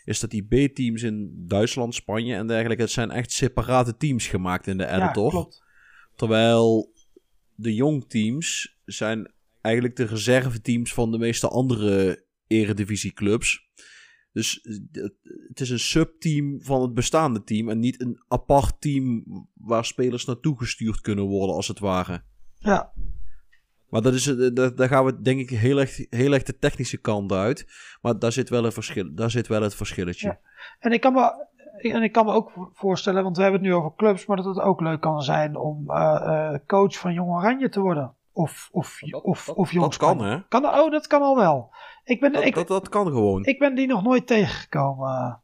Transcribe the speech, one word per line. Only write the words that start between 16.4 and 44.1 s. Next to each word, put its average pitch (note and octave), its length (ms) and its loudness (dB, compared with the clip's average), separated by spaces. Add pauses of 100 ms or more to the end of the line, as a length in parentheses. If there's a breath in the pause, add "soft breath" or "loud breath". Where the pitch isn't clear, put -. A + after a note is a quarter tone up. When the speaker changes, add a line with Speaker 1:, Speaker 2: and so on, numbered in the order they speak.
Speaker 1:
van C3 200 0
het B2 120 -2
bestaande B2 500 2
team A2 240 -2
en A2 100 -2
niet B2 220 -2
een B2 280 -6
apart - 520 2
team C3 440 -2 (300)
waar A2+ 300 -2
spelers B2 400 -2
naartoe C3 340 -2
gestuurd A2+ 420 -4
kunnen G2+ 240 -2
worden, F#2+ 320 0
als F#2 120 -4
het G2+ 100 -10
ware. F#2 440 -2 (360)
Speaker 2:
Ja. G3 340 0 (960)
Speaker 1:
Maar A2 140 0
dat B2+ 120 4
is, B2+ 120 -2
eh, B2+ 280 2
da-, B2+ 200 2
daar B2+ 140 2
gaan C3 160 4
we A#2+ 180 0
denk C3 180 2
ik B2+ 100 -8
heel B2+ 280 2
erg, - 320 -2
heel C3 220 2
erg C3+ 100 2
de - 160 -8
technische C#3 420 -2
kant G2+ 320 -2
uit. G2 340 -2 (360 loud breath)
Maar A#2 160 0
daar A#2 140 0
zit B2+ 160 -2
wel A#2 160 2
een A2+ 80 0
verschil, F#2 420 -8
daar A2+ 160 -2
zit A2+ 160 -2
wel G#2+ 160 0
het G#2 120 -2
verschilletje. G2 540 -6
Speaker 2:
Ja. - 100 -6 (400 loud breath)
En A3+ 140 0
ik A#3+ 80 2
kan C4 120 6
me, A#3+ 340 2 (460)
en A3+ 100 0
ik G#3+ 100 0
kan A3+ 140 4
me G3+ 60 0
ook A3 180 0
vo-, F3+ 220 -14
voorstellen, F#3+ 500 0
want F#3 140 -4
we F#3+ 60 2
hebben G3 180 4
het F#3+ 100 0
nu F3+ 60 4
over D#3 200 -2
clubs, G#3 300 2
maar G3+ 100 0
dat F#3 100 -4
het F#3+ 140 -4
ook F#3 200 2
leuk D#3+ 200 -2
kan D#3 220 0
zijn D3+ 340 0
om, D3+ 340 -6
eh, D#3 640 2
eh, C#3+ 120 -8
coach G3 320 4
van F3+ 140 -4
Jong F3 180 -4
Oranje A3+ 380 0
te G3+ 120 -4
worden. E3 340 -2 (180)
Of, - 400 -4
of, - 260 -6 (120)
Speaker 1:
Dat, - 120 -10
Speaker 2:
of, - 220 -2
Speaker 1:
dat, D3+ 120 -8
Speaker 2:
of F#3+ 160 2
Jong F3 120 2
Speaker 1:
dat D3+ 120 0
kan, D#3+ 180 4
Speaker 2:
Spanje. A2 220 0
Speaker 1:
hè? F#3+ 120 -8
Speaker 2:
Kan B3 140 4
dat? C#4+ 220 4
Oh, D#4 60 2
dat D4+ 160 -2
kan C#4+ 160 4
al C#4 140 4
wel. D#3 380 2 (300 loud breath)
Ik B3 160 0
ben, C#4 120 4
Speaker 1:
Dat, - 120 0
Speaker 2:
ik, - 100 2
Speaker 1:
dat, E3+ 140 -2
dat C#4+ 200 -2
kan G#3 180 0
gewoon. G#2 380 2
Speaker 2:
ik C4+ 140 0
ben C#4 160 2
die C4 120 2
nog A3+ 160 0
nooit B3 240 2